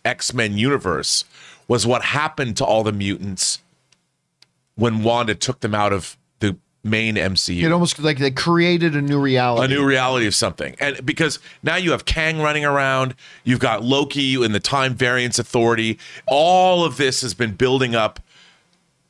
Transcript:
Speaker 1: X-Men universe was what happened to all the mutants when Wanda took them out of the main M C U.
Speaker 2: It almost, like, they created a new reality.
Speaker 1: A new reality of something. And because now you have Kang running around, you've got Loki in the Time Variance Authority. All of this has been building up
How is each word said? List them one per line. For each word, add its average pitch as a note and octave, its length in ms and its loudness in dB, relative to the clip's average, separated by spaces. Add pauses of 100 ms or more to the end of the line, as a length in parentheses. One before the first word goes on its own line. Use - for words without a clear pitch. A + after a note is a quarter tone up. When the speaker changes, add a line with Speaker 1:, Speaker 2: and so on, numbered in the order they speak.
Speaker 1:
X-Men A#2 540 -2
universe G#2 640 0 (420)
was A#2 200 0
what A#2+ 160 0
happened C3+ 560 -2
to A#2+ 60 -2
all A2 180 2
the G#2+ 100 0
mutants G2 680 -4 (1120)
when A2 280 0
Wanda A#2 320 2
took - 260 -6
them G#2+ 140 -4
out G#2 180 2
of - 260 -6 (220)
the G2 160 -2 (280)
main A2 320 0
M F#2 200 -2
C - 180 -2
U. C#3 120 0
Speaker 2:
It D#3+ 60 2
almost, F3 260 0
like, D3+ 200 0
they C#3 120 2
created E3+ 640 2
a D3 60 2
new C#3+ 200 0
reality. B2 440 2
Speaker 1:
A C3 40 0 (100)
new C#3+ 80 2
reality C3 400 2
of G2 80 0
something. D2 440 -4
And C#3 280 -6
because D3+ 320 -2 (240)
now D#3+ 140 -2
you F3+ 160 0
have A#2+ 120 -2
Kang D#3+ 360 -2
running D3+ 260 0
around, C3+ 480 0 (300)
you've A#2+ 160 2
got A2+ 220 0
Loki C#3 520 0
in A#2 180 0
the G2+ 80 0
Time C3 340 0
Variance B2 440 0
Authority. A#2 600 0 (280)
All F3+ 580 4
of D3 120 -4
this C3 260 0
has A#2+ 100 -6
been A2+ 200 -2
building B2+ 420 2
up G#2+ 260 0 (880)